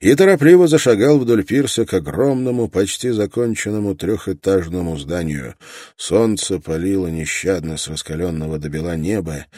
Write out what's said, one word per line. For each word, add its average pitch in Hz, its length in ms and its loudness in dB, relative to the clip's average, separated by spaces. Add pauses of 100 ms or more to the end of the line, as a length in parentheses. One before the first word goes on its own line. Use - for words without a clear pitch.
и 104 160 4
торопливо 180 500 6
зашагал 143 540 6
вдоль 117 240 2
пирса 120 420 0
к - 80 -8
огромному, 123 720 0
почти 98 420 -4
законченному 104 840 -2
трёхэтажному 90 1000 -4
зданию. 73 580 -6 (400)
Солнце 101 640 -2
палило 90 480 -4
нещадно 80 680 -4
с - 100 -10
раскалённого 78 720 -8
до 76 100 -8
бела 80 280 -6
неба, 80 500 -4 (120)